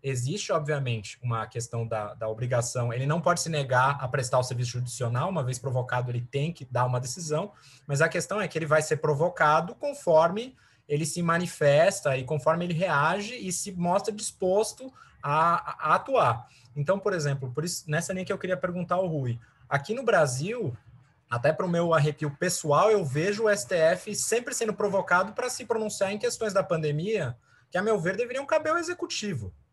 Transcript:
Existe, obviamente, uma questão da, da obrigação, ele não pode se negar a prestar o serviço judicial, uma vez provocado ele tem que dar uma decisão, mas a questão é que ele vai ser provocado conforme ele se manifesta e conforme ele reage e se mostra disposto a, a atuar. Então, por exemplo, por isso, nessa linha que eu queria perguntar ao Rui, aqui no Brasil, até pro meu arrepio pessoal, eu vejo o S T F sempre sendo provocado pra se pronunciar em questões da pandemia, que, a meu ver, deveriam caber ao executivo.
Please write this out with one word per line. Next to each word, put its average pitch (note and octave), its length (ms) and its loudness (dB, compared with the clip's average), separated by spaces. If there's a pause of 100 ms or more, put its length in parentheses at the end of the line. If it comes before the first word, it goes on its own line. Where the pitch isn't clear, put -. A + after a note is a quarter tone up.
Existe, C3+ 480 -4
obviamente, C#3 720 -2
uma A2+ 240 -2
questão A#2 400 -6
da, G#2+ 280 -4
da A2 140 -8
obrigação, A#2+ 640 -2
ele B2+ 160 -4
não D#3 140 0
pode F3 200 2
se E3 100 -4
negar C#3 500 2
a C3 80 -4
prestar C3 300 0
o B2+ 40 2
serviço B2 280 -2
judicial, B2 580 -2
uma E3 160 -2
vez B2+ 140 -4
provocado B2 520 -2
ele A#2+ 120 -4
tem C#3 280 -2
que D#3 140 -12
dar B2 220 0
uma B2 120 0
decisão, D#3 540 -4 (340)
mas C#3+ 140 0
a E3 80 6
questão F#3 320 -2
é F#3 80 -2
que - 100 -4
ele D#3+ 80 -4
vai D3+ 140 4
ser D3+ 160 0
provocado D#3+ 760 2
conforme G3+ 840 2 (320)
ele D3 160 0
se F3 180 -4
manifesta E3 920 4
e C3+ 80 -4
conforme D#3+ 400 0
ele F3 80 -4
reage F3 600 0
e F#3+ 180 -8
se G3+ 200 -6
mostra F3+ 380 0
disposto G#3+ 800 -2 (320)
a, D#3 680 0
a E3+ 60 6
atuar. E3 520 2 (260)
Então, D3 240 0
por G3+ 140 0
exemplo, C#3 400 -2
por D3 120 -4
isso, E3+ 260 -8
nessa E3+ 220 -2
linha F#3 120 -4
que G3+ 80 -4
eu F#3 60 -4
queria F#3 180 -2
perguntar F3+ 380 -4
ao F#3+ 120 0
Rui, C3 320 -2 (300)
aqui C#3 240 -2
no B3+ 120 -4
Brasil, E3+ 680 2 (540)
até A#2+ 240 2
pro F#3 160 -2
meu E3+ 240 2
arrepio D3 460 2
pessoal, F3 520 4
eu G3+ 140 4
vejo F3 400 -2
o G#3+ 40 4
S G3+ 180 2
T F#3+ 80 -4
F F3 400 2
sempre A#3+ 400 -2
sendo A3 180 -2
provocado G3 600 2
pra B3 180 -4
se A#3+ 160 -10
pronunciar G#3+ 460 0
em G#3 60 -4
questões A3 360 -2
da F#3+ 80 4
pandemia, D#3+ 760 -2 (340)
que, - 60 -4
a F#3 60 0
meu G#3+ 160 2
ver, F3+ 180 0
deveriam B3 300 -4
caber D#4 240 2
ao E4 80 2
executivo. G#3+ 760 -6 (200)